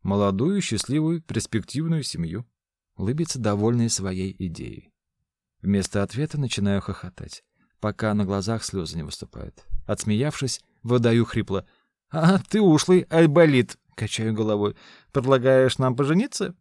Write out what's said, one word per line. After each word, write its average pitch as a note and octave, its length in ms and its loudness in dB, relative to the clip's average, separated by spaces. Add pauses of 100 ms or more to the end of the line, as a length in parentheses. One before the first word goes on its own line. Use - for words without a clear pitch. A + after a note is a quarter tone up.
Молодую, G2+ 600 0
счастливую, D#3 600 -2
перспективную D3+ 800 -4
семью», F2 460 -8 (480)
улыбится, C#3 420 -4
довольный A2+ 520 0
своей F#2+ 460 -4 (120)
идеей. - 440 -12 (720)
Вместо G2+ 400 0
ответа C#3 380 -4
начинаю G2+ 420 0
хохотать, - 640 -12 (360)
пока G#2+ 360 -2
на G#2 100 2
глазах G2 380 -2
слёзы E2 340 -6
не E2 60 -6
выступают. - 600 -14 (220)
Отсмеявшись, A2+ 760 -4 (200)
выдаю A#2 440 4
хрипло: G2 420 -4 (420)
«А D#3+ 300 2
ты - 200 -2
ушлый F3+ 420 6
айболит», D#3+ 760 4 (180)
качаю A2 380 -4
головой. G#2+ 420 0 (360)
«Предлагаешь C3 680 4
нам B2+ 180 0
пожениться?» E3+ 640 0